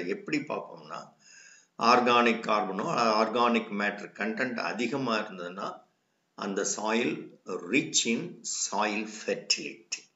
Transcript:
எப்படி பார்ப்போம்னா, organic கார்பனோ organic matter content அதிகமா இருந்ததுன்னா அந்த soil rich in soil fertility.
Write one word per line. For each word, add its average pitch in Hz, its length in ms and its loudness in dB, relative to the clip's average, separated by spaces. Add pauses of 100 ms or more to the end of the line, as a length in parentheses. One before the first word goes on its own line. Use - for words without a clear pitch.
(160)
எப்படி 151 240 -4 (120)
பார்ப்போம்னா, 80 480 -8 (920)
organic 120 580 6
கார்பனோ 101 360 0 (360)
organic 113 600 2
matter 101 380 -4
content 113 500 -2
அதிகமா 120 540 0
இருந்ததுன்னா 92 440 -8 (760)
அந்த 98 180 0 (140)
soil 113 340 0 (600)
rich - 280 2 (120)
in 131 80 0 (460)
soil 104 360 0 (160)
fertility. - 840 -4 (140)